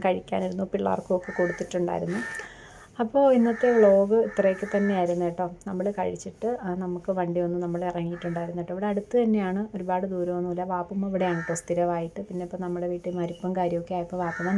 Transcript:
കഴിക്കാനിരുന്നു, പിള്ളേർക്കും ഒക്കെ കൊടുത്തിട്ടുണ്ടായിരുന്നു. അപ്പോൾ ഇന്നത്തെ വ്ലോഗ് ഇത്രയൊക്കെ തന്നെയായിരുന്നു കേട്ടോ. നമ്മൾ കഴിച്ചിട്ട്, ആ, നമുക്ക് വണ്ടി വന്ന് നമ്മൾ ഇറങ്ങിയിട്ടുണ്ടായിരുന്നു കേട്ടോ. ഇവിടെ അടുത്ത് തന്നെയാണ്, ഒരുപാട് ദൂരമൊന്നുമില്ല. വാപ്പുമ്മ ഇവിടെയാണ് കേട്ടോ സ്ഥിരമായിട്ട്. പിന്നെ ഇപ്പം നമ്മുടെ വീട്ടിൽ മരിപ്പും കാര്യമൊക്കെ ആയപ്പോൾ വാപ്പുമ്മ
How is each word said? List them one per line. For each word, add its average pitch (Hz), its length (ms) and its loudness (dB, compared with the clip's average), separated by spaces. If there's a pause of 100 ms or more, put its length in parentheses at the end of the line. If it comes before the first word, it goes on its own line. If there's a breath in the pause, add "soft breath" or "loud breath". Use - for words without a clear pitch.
കഴിക്കാനിരുന്നു, 185 680 -2
പിള്ളേർക്കും 190 440 0
ഒക്കെ 185 200 -8
കൊടുത്തിട്ടുണ്ടായിരുന്നു. 175 840 -2 (840 loud breath)
അപ്പോൾ 277 220 4 (120)
ഇന്നത്തെ 233 420 4
വ്ലോഗ് 202 480 8
ഇത്രയൊക്കെ 196 480 2
തന്നെയായിരുന്നു 180 520 2
കേട്ടോ. 175 200 -2 (220)
നമ്മൾ 190 180 -2 (140)
കഴിച്ചിട്ട്, 185 680 -4
ആ, 180 80 -2 (100)
നമുക്ക് 180 360 -4
വണ്ടി 175 260 0
വന്ന് 175 200 -2
നമ്മൾ 170 160 -2 (100)
ഇറങ്ങിയിട്ടുണ്ടായിരുന്നു 170 680 -4
കേട്ടോ. 175 140 -8
ഇവിടെ 202 160 -2
അടുത്ത് 208 300 -2
തന്നെയാണ്, 208 400 2 (140)
ഒരുപാട് 185 380 -2
ദൂരമൊന്നുമില്ല. 180 500 -2 (100)
വാപ്പുമ്മ 196 380 -4
ഇവിടെയാണ് 180 280 0
കേട്ടോ 170 220 -4
സ്ഥിരമായിട്ട്. 175 680 -2
പിന്നെ 180 200 -8
ഇപ്പം 180 180 -8
നമ്മുടെ 175 280 -4
വീട്ടിൽ 180 280 -6
മരിപ്പും 175 340 -4
കാര്യമൊക്കെ 175 440 -2
ആയപ്പോൾ 175 240 -6
വാപ്പുമ്മ 170 340 -2